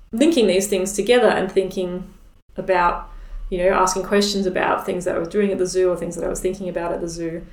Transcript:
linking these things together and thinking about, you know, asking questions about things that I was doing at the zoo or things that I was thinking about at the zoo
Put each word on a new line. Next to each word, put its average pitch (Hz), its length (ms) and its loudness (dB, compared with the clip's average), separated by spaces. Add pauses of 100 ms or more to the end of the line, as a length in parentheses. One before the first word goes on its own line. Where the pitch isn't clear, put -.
(100)
linking 254 380 4
these 185 180 2
things 190 260 -2
together 233 360 4
and 180 220 0
thinking 185 640 -2 (440)
about, 175 540 0 (380)
you 190 100 -4
know, 180 100 2
asking 185 340 2
questions 202 440 2
about - 380 0
things 180 200 -4
that - 100 -2
I - 40 -2
was 170 100 -4
doing 202 240 0
at 185 60 -2
the 180 80 0
zoo 185 220 2
or 180 80 2
things 170 200 -6
that - 80 -6
I - 40 -4
was 180 120 -6
thinking 190 280 -4
about 170 240 -4
at - 80 -6
the 170 80 -4
zoo 165 440 -8